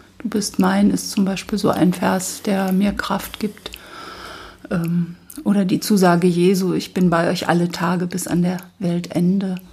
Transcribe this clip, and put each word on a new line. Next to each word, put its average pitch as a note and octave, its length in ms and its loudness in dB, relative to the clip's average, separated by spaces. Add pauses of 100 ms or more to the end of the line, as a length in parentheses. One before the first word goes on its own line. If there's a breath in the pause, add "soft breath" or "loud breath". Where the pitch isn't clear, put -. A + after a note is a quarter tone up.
(180 soft breath)
Du A3+ 100 -6
bist G3+ 300 -4
mein“, G3 320 4
ist - 200 -2
zum G3 140 0
Beispiel F#3+ 340 -2
so G3+ 120 2
ein F3+ 240 2
Vers, F#3+ 480 -2
der F#3+ 300 0
mir G3 200 2
Kraft - 480 -6
gibt. - 300 -8 (1000 loud breath)
Ähm, E3+ 460 -2 (280)
oder G3+ 200 2
die F#3+ 160 0
Zusage F#3 460 4
Jesu, F3+ 480 4
„Ich - 180 -4
bin F#3 160 4
bei E3+ 220 2
euch F3 180 -2
alle F3 220 2
Tage F3 360 -2
bis F3+ 200 -6
an F3 160 0
der F3+ 160 0 (200)
Weltende.“ F3+ 800 0 (160)